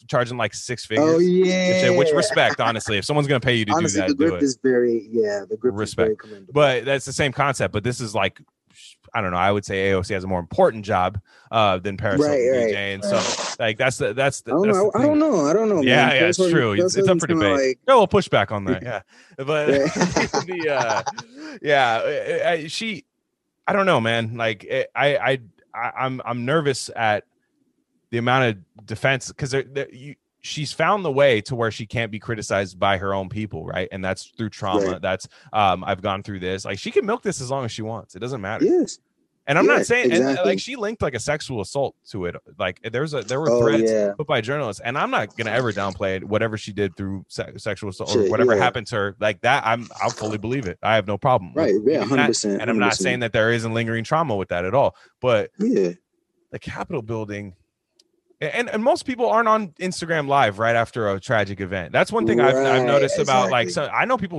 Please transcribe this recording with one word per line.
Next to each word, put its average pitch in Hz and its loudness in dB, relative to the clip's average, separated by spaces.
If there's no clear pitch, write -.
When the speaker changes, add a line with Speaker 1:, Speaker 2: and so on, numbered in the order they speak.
Speaker 1:
charging, 123 -2
like, 110 -2
six - -10
Speaker 2:
Oh, - -16
Speaker 1:
figures 156 2
and 185 2
shit, 180 2
which 170 4
Speaker 2:
yeah. 151 2
Speaker 1:
respect, 131 2
honestly. 113 0
If 92 -4
someone's 147 0
gonna 139 2
pay 123 2
you 110 0
to 101 -2
Speaker 2:
Honestly, - 0
Speaker 1:
do - 0
that, - 0
Speaker 2:
the 143 2
Speaker 1:
do 170 2
Speaker 2:
grift - -4
Speaker 1:
it. - 0
Speaker 2:
is 131 -2
very, 120 2
yeah, 104 0
the 107 -4
grift 113 -2
Speaker 1:
Respect. - -4
Speaker 2:
is 104 -4
very 110 0
commendable. 98 -16
Speaker 1:
But 135 4
that's 135 -2
the 135 -8
same 143 0
concept. 127 0
But 104 -2
this 123 -2
is 110 -6
like, 98 -2
I 117 0
don't 95 -2
know, 90 -2
I 92 4
would 101 0
say 98 0
A 95 2
O 92 0
C 95 -4
has 92 -6
a 95 -8
more 92 -2
important 104 0
job, 95 0
uh, 104 4
than 98 -6
Paris 101 0
Speaker 2:
Right, 147 2
Speaker 1:
Hilton 127 2
Speaker 2:
right, 117 2
Speaker 1:
D 107 0
J. 101 -4
And 101 -8
Speaker 2:
right. 104 0
Speaker 1:
so, - -6
like, 110 0
that's 131 0
the, 117 -2
that's 139 0
the, 113 -10
Speaker 2:
I 131 2
don't 180 2
Speaker 1:
that's 214 4
Speaker 2:
know. 202 2
Speaker 1:
the 202 -2
Speaker 2:
I 226 2
Speaker 1:
thing. 285 4
Speaker 2:
don't 302 4
know. 262 2
I 151 2
don't 220 2
know, 185 2
Speaker 1:
Yeah, 127 4
Speaker 2:
man. 147 2
Speaker 1:
yeah, 131 4
Speaker 2:
Paris 113 4
Speaker 1:
it's - 0
Speaker 2:
Hilton, 180 2
Speaker 1:
true. 117 2
Speaker 2:
Paris 175 4
Speaker 1:
It's, 185 0
it's 196 4
up 180 4
for 160 -2
Speaker 2:
Hilton's 165 0
kinda 98 2
Speaker 1:
debate. 135 2
Speaker 2:
like 131 -2
Speaker 1:
No, 262 8
we'll 196 6
push 196 2
back 110 2
on 101 -4
that. 92 0
Yeah. 110 -6
<laughs> 135 -10
But 151 0
Speaker 2:
Yeah. 139 4
Speaker 1:
the, 165 -4
uh, 117 0
yeah, 131 0
I, 165 2
I, 160 -4
she, 214 -8
I 185 0
don't 196 2
know, 160 4
man. 117 0
Like, 113 -2
it, 131 -2
I, 135 4
I, 131 0
I, 117 -6
I'm, 131 -4
I'm 120 -4
nervous 143 0
at 107 0
the 120 -2
amount 120 2
of - -20
defense 131 -2
'cause 135 -8
there, 135 0
there, 139 -8
you, 127 -20
she's - -8
found 185 0
the 151 0
way 135 4
to - -8
where 113 -2
she 113 -12
can't 113 -4
be 107 -10
criticized 101 -2
by 98 2
her 98 -4
own 95 -4
people, 101 -8
right? 92 -6
And 95 -8
that's 95 -4
through 110 -6
trauma. 98 -4
Speaker 2:
Right. 87 -8
Speaker 1:
That's, 92 -4
um, 95 2
"I've 95 -4
gone 98 -2
through 98 -10
this." 92 -4
Like, 101 -8
she 226 -10
can 392 -2
milk 220 -4
this 190 -4
as 123 -8
long 135 -4
as 110 -6
she - -10
wants. 110 -10
It 92 -16
doesn't 123 -8
matter. 101 -2
Speaker 2:
Yes. 320 0
Speaker 1:
And 143 2
I'm 180 6
Speaker 2:
Yeah, - 6
Speaker 1:
not 196 2
saying, 240 2
and, - 2
uh, - 4
Speaker 2:
exactly. 196 2
Speaker 1:
like, 196 -2
she 247 -10
linked, 220 -6
like, 151 -2
a 113 -6
sexual 143 -4
assault 123 -4
to 92 -6
it. 87 -6
Like, 92 -4
there's 147 -4
a, 127 -4
there 123 -2
were 160 0
Speaker 2:
Oh, 120 6
Speaker 1:
threats 113 2
Speaker 2:
yeah. 104 0
Speaker 1:
put 151 -6
by 143 2
journalists, 120 -4
and 120 -4
I'm 208 -2
not 117 -2
gonna 110 -4
ever 117 0
downplay 95 -4
it, 92 -10
whatever 107 -2
she 107 -12
did 98 -2
through 95 -8
se-, - -10
sexual 101 -8
assault 104 -4
or 120 4
Speaker 2:
Shit, 95 2
Speaker 1:
whatever 120 4
Speaker 2:
yeah. 101 4
Speaker 1:
happened 120 0
to - -6
her. 101 -2
Like 107 0
that, 123 2
I'm, 117 -2
I'll 110 0
fully 107 -4
believe 120 -4
it. 87 -8
I 107 2
have 101 0
no 101 -2
problem 117 0
with 156 -2
Speaker 2:
Right, 107 4
yeah, 104 2
Speaker 1:
believing 131 2
that. 101 -2
Speaker 2:
hundred 139 2
percent, 104 -2
Speaker 1:
And 110 -2
I'm 113 0
not 113 2
Speaker 2:
hundred 117 4
percent. 107 -2
Speaker 1:
saying 123 0
that 117 -4
there 113 4
isn't 113 -2
lingering 113 -2
trauma 156 0
with 95 -4
that 87 -2
at 95 -2
all, 120 2
but 117 2
Speaker 2:
Yeah. 208 2
Speaker 1:
the 120 -10
Capitol 131 -8
building, 104 -8
and, 185 -4
and 214 -4
most 269 2
people 240 -2
aren't 226 2
on 220 2
Instagram 165 -4
Live 127 4
right 113 4
after 113 0
a 98 0
tragic 98 0
event. 90 -6
That's 156 2
one 220 0
thing 117 4
I've, 135 4
I've 131 4
Speaker 2:
Right, 127 2
Speaker 1:
noticed 139 4
about, 131 2
like, 120 2
Speaker 2:
exactly. 131 -4
Speaker 1:
so 104 -4
I 139 2
know 240 0
people 180 -6